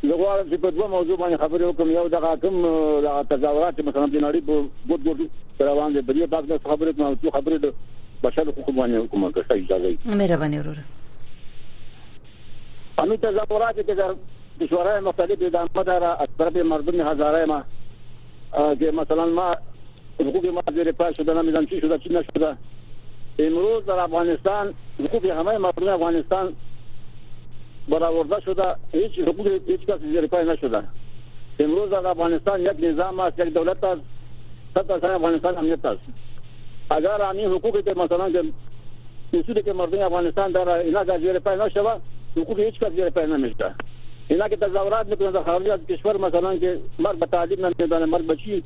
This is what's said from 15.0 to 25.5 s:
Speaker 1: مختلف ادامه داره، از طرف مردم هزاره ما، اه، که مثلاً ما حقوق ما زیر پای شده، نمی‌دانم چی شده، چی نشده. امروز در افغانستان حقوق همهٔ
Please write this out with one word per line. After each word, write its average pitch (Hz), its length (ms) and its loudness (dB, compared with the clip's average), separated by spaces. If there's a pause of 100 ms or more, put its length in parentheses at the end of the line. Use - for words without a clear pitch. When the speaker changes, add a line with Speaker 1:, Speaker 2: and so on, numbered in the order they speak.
Speaker 1:
مختلف 175 420 0
ادامه 170 420 0
داره، 175 380 2
از 139 60 -2 (100)
طرف 165 180 2
مردم 160 520 2
هزاره 151 360 2
ما، 151 180 0 (880)
اه، 147 240 4
که 156 140 2
مثلاً 160 360 2
ما 175 300 2 (640)
حقوق 175 260 0
ما 175 140 0 (140)
زیر 165 180 2
پای 170 220 0
شده، 160 200 0
نمی‌دانم 160 320 2
چی - 140 -4
شده، 156 180 2
چی 180 100 -8
نشده. 156 480 0 (840)
امروز 185 480 2
در 185 120 2
افغانستان 175 760 0 (260)
حقوق 180 260 0
همهٔ 185 320 2